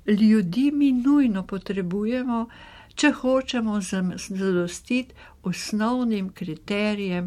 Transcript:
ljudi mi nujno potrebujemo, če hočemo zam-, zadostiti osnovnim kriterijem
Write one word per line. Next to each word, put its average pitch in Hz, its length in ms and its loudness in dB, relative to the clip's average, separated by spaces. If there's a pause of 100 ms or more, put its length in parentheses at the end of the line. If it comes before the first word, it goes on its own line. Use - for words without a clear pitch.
ljudi 214 680 4
mi 285 220 4
nujno 247 500 4
potrebujemo, 214 1040 -4 (460)
če - 200 2
hočemo 247 680 0
zam-, 185 380 -2
zadostiti 190 960 -4 (260)
osnovnim 214 920 -2
kriterijem 196 960 -4